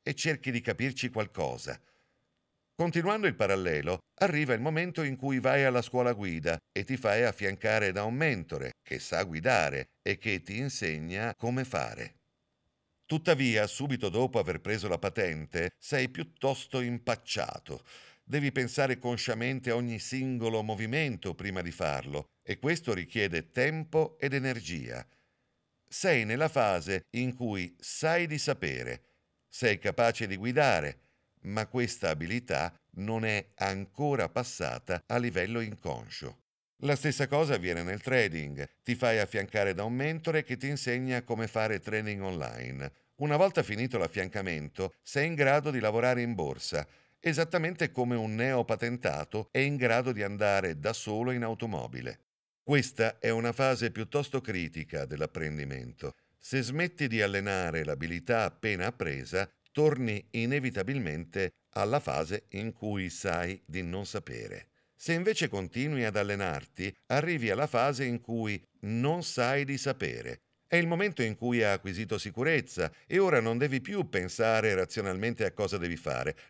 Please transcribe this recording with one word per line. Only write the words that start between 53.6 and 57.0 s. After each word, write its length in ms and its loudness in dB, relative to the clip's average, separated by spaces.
piuttosto 520 -2
critica 640 -4
dell'apprendimento. 1080 -6
Se 220 -2
smetti 480 -2